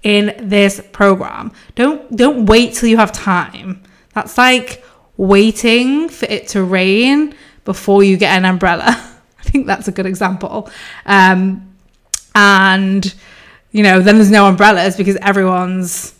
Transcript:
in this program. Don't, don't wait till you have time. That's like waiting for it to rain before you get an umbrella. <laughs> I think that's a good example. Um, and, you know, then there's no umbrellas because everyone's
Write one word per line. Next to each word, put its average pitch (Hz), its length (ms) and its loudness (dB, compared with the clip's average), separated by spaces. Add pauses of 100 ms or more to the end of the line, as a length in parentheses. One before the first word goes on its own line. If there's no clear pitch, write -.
in 208 340 0
this 202 420 0 (120)
program. 196 580 -2 (240)
Don't, 262 420 -4
don't 247 300 0
wait 233 280 4
till 240 140 -2
you 226 80 4
have 214 140 2
time. 185 720 -8 (320)
That's - 240 -6
like 247 460 0 (320)
waiting 233 920 0
for - 180 -10
it - 220 -10
to 196 140 -4
rain 214 720 0 (300)
before 196 380 0
you 190 140 2
get 190 220 0
an 185 80 0
umbrella. 180 400 -2 (380)
<laughs> - 160 -20
I - 20 -20
think 269 240 -4
that's - 220 -6
a 190 40 -8
good 190 140 -6
example. 185 640 -8 (340)
Um, 190 640 2 (680)
and, 196 760 2 (600)
you 214 100 0
know, 185 180 4
then 202 140 4
there's 214 160 6
no 208 160 6
umbrellas 190 500 2
because 196 200 -2
everyone's 185 1040 -4